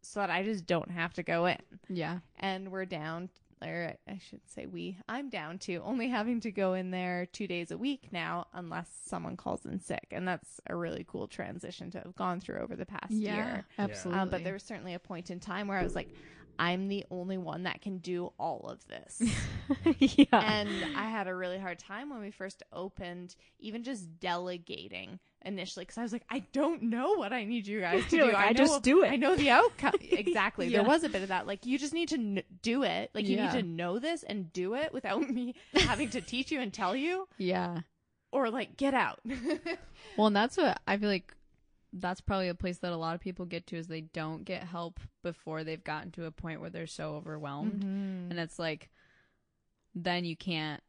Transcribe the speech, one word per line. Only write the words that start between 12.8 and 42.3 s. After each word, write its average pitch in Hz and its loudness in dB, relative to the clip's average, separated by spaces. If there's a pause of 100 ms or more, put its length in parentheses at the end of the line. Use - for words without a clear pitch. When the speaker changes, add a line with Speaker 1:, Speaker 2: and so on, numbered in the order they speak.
Speaker 1:
past 202 -10
Speaker 2:
Yeah, 214 -2
Speaker 1:
year. 220 -4 (140)
Speaker 3:
Yeah. 202 0
Speaker 2:
Absolutely. 196 -2
Speaker 1:
Um, 190 0
but 175 -2
there 185 -4
was 202 -10
certainly 185 -10
a 180 -8
point 175 -12
in 180 -8
time 202 -6
where 196 0
I 180 2
was 175 -2
like, - -6 (500)
"I'm 180 0
the 202 -4
only 180 -4
one 170 -6
that - -4
can 190 -6
do 175 -4
all 131 -4
of - -14
this." - -8
Speaker 2:
<laughs> - 2 (680)
Yeah. 277 10
Speaker 1:
And 214 4 (280)
I 208 -2
had 220 -2
a 185 -4
really 180 -4
hard 180 -6
time 240 -12
when 240 -10
we 202 -8
first 190 -12 (100)
opened, 180 -10 (240)
even 220 -8
just 190 -10
delegating 175 -6 (260)
initially, 190 -8
'cause - -12
I 233 -4
was 220 -4
like, 233 -8
"I 233 -4 (120)
don't 311 0
know 247 2
what 277 0
I 247 -2
need 220 -2
you 208 -4
guys 339 2
to 330 4
Speaker 2:
<laughs> - -
You're 302 10
Speaker 1:
do. 220 6
Speaker 2:
like, 202 6
Speaker 1:
I 208 8
Speaker 2:
"I 226 8
Speaker 1:
know, 240 6
Speaker 2:
just 277 8
do 302 10
it." 208 6
Speaker 1:
I 277 2
know 320 6
the 285 6
outcome." 311 8
Speaker 2:
<laughs> - 4
Speaker 1:
Exactly. 233 2
Speaker 2:
Yeah. 233 6
Speaker 1:
There 202 8
was 320 8
a 302 0
bit 196 0
of 196 -4
that. 185 0
Like, 202 -6
you 254 2
just 277 -2
need 330 0
to 302 0
kn-, 208 0 (200)
do 247 2
it. - 0
Like, 214 -2
you - 4
need - 2
Speaker 2:
Yeah. - 2
Speaker 1:
to 247 0
know 175 -2
this 311 -2
and 185 -6
do 185 -2
it 302 -2
without 233 6
<laughs> - -
me 247 2 (200)
having 277 8
to 240 0
teach 247 -2
you 285 0
and 208 -2
tell 196 2
you. 349 0 (120)
Speaker 2:
Yeah. 180 0 (520)
Speaker 1:
Or, 262 4
like, 220 -4
get 269 2
out. 196 2
<laughs> 277 -6
Speaker 2:
Well, 214 8
and 202 6
that's 220 4
what 277 4
I 196 2
feel 208 0
like 190 0 (580)
that's 180 -4
probably 190 0